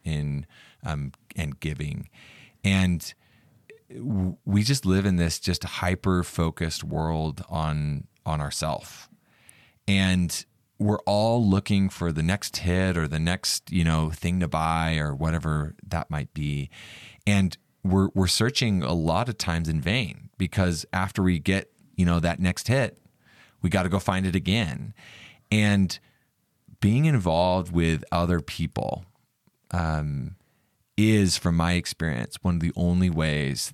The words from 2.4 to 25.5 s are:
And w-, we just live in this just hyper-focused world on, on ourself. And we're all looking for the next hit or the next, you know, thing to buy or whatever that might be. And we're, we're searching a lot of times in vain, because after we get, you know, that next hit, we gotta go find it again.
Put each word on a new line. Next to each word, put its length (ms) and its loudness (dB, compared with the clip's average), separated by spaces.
And 480 2
w-, 560 -4
we 180 2
just 220 0
live 200 4
in 120 2
this 220 0
just 240 -4
hyper-focused 1200 -2
world 680 -2
on, 580 -2
on 160 -2
ourself. 680 -6
And 580 2
we're 220 0
all 440 2
looking 440 4
for 220 -2
the 120 -2
next 340 -2
hit 400 0
or 100 0
the 120 -4
next, 520 -2
you 120 2
know, 260 2
thing 300 -2
to 80 0
buy 500 0
or 160 -2
whatever 600 -2
that 220 -4
might 240 -6
be. 360 -4
And 280 4
we're, 300 4
we're 140 4
searching 540 0
a 120 -2
lot 360 0
of 80 -8
times 300 -2
in 140 0
vain, 560 -4
because 560 0
after 280 -2
we 180 4
get, 300 -2
you 100 2
know, 140 4
that 200 0
next 280 -2
hit, 300 0
we 80 0
gotta 200 2
go 100 0
find 260 0
it 100 0
again. 580 -2